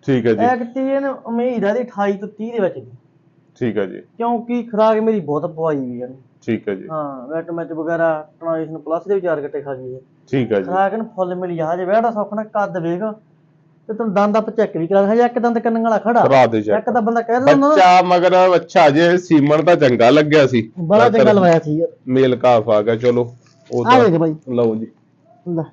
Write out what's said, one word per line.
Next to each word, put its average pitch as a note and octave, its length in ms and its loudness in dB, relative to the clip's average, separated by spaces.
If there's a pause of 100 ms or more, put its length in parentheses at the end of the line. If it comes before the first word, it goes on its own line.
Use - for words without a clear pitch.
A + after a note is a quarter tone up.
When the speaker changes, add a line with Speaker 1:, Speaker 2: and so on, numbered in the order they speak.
Speaker 1:
ਠੀਕ A#2+ 200 0
ਆ A#2 60 2
ਜੀ। G3 60 0
Speaker 2:
ਐਤਕੀ A#3+ 420 -2
ਇਹਨੂੰ C4+ 340 -4 (120)
ਉਮੀਦ A#3 380 -4
ਆ G3 40 0
ਇਹਦੀ A#3 140 -2
ਅਠਾਈ G3+ 300 -4
ਤੋਂ G3+ 160 -8
ਤੀਹ A3 240 -12
ਦੇ A#3 60 -6
ਵਿੱਚ F#3 160 -2
ਦੀ। A#2 160 -16 (720)
Speaker 1:
ਠੀਕ A2 180 -2
ਆ G2+ 60 -2
ਜੀ। G2 160 -12
Speaker 2:
ਕਿਉਂਕਿ A#3+ 640 -6
ਖੁਰਾਕ A3 340 0
ਮੇਰੀ A3 240 0
ਬਹੁਤ D3+ 260 -4
ਪਵਾਈ D#3+ 300 -4
ਵੀ B2 240 -8
ਆ B2 40 -8
ਇਹਨੂੰ। C3 140 -16 (280)
Speaker 1:
ਠੀਕ A2+ 220 -4
ਆ G2 60 -4
ਜੀ। G2 160 -12
Speaker 2:
ਹਾਂ, C#3+ 460 -10
ਵਿਟਾਮਿਨ E3 380 -8
ਵਗੈਰਾ, D#3+ 540 -2 (120)
ਟ੍ਰਾਂਜੀਸ਼ਨ D#3+ 380 -6
ਪਲੱਸ D#3 260 -6
ਦੇ G3 100 -2
ਵੀ G3 60 -2
ਚਾਰ E3 200 -2
ਗੱਟੇ C#3+ 200 -8
ਖਾ C#3 140 -10
ਗਈ B2+ 200 -14
ਹੈ। C3 60 -16 (300)
Speaker 1:
ਠੀਕ B2+ 220 -2
ਆ G#2 40 0
ਜੀ। F#2+ 80 -2
Speaker 2:
ਖੁਰਾਕ F#3+ 280 -2
ਇਹਨੂੰ A3 140 -6 (100)
ਫੁੱਲ F#3 180 -4
ਮਿਲੀ F3+ 240 -8
ਆ, D#3+ 160 -4
ਹਜੇ F#3 100 -6
ਵਿਹੜਾ A3+ 260 0
ਸੌਖਣਾ, G#3 340 -6
ਕੱਦ G3+ 340 -4
ਵੇਖ। E3+ 220 -4 (880)
ਤੇ A3 60 -8
ਤੈਨੂੰ A3 200 -4
ਦੰਦ G3+ 220 2
ਆਪਾਂ G#3+ 160 -2
ਚੈੱਕ G#3+ 240 -2
ਵੀ E3 100 0
ਕਰਾ G3 160 4
ਦੇ, G3+ 100 2
ਹਜੇ A#3 100 2
ਇੱਕ A#3+ 160 0
ਦੰਦ A#3 200 0
ਕੰਨਾਂ A3+ 240 -2
ਵਾਲਾ A3+ 160 0
ਖੜਾ। A#3 220 0
Speaker 1:
ਕਰਾ C3 260 4
ਦੇ A2 160 0
ਚੈੱਕ। G#2+ 160 0
Speaker 2:
ਇੱਕ A3 120 -4
ਤਾਂ A3+ 120 0
ਬੰਦਾ A3+ 200 -2
ਕਹਿ A#3 140 -2
ਦਿੰਦਾ C#4 180 4
ਨਾ। C#4 140 2
Speaker 1:
ਬੱਚਾ F#3 340 6
ਮਗਰ F3+ 540 4
ਅੱਛਾ, E3+ 340 4
ਜੇ E3+ 280 2
ਸੀਮਨ D3+ 460 2
ਤਾਂ F3 120 4
ਚੰਗਾ B2 340 4
ਲੱਗਿਆ D3+ 360 4
ਸੀ। B2 320 -2
Speaker 2:
ਬੜਾ F#3+ 260 2
ਚੰਗਾ A#3+ 40 4
Speaker 1:
ਬਿਹਤਰ G#3+ 260 4
Speaker 2:
ਲਵਾਇਆ F3 240 4
ਸੀ D#3 200 -4
ਯਾਰ। E3 100 -2 (200)
Speaker 1:
ਮੇਲ B2+ 280 2
ਕਾਫ A#2+ 320 2
ਆ G#2+ 140 2
ਗਿਆ, A2+ 140 0
ਚਲੋ A#2+ 380 -2 (360)
ਉਹ B2 160 -2
Speaker 2:
ਆ B3 120 4
Speaker 1:
ਤਾਂ A#3 100 4
Speaker 2:
ਵੇਖ E3 120 2
ਬਾਈ। D#3+ 140 -2 (140)
Speaker 1:
ਲਓ A#2 260 0
ਜੀ। A2+ 120 -8 (640)
Speaker 2:
ਲੈ। E3 140 -4 (100)